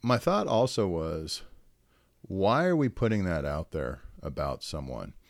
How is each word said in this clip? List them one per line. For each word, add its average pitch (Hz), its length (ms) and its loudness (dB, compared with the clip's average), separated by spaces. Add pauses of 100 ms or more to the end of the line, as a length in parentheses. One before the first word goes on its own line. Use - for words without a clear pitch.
my 120 140 2
thought 196 300 0
also 113 400 2
was, 80 540 -4 (800)
why 104 440 2
are 180 100 4
we 143 140 2
putting 110 360 2
that 80 180 0
out 73 280 -4
there 65 300 -4 (200)
about 69 420 -6
someone? 64 500 -8 (160)